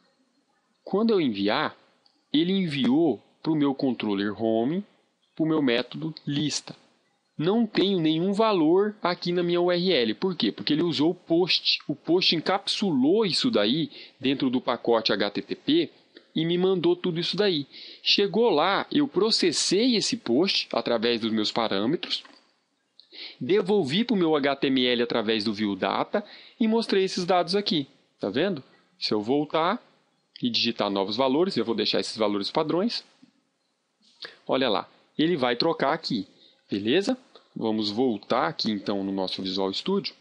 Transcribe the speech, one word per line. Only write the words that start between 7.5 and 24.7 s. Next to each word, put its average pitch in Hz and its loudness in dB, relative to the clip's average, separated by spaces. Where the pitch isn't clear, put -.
tenho 190 0
nenhum 160 2
valor 202 2
aqui 175 -2
na 175 0
minha 175 0
U 180 2
R 175 0
L. 117 2
Por 185 -2
quê? 101 0
Porque 104 -6
ele 160 0
usou 156 0
o 180 -6
post. - 0
O 147 -4
post 180 0
encapsulou 185 2
isso 135 0
daí 117 2
dentro 131 0
do 123 0
pacote 117 0
H 104 0
T 101 -4
T 95 -10
P 151 0
e 160 0
me 175 0
mandou 180 2
tudo 175 -2
isso 170 -4
daí. 180 0
Chegou 202 2
lá, 165 2
eu 147 2
processei 208 2
esse 151 -2
post 160 0
através 117 0
dos 113 -2
meus 107 -2
parâmetros, 110 -2
devolvi 185 2
pro 233 0
meu 165 4
H 139 2
T 147 0
M 131 4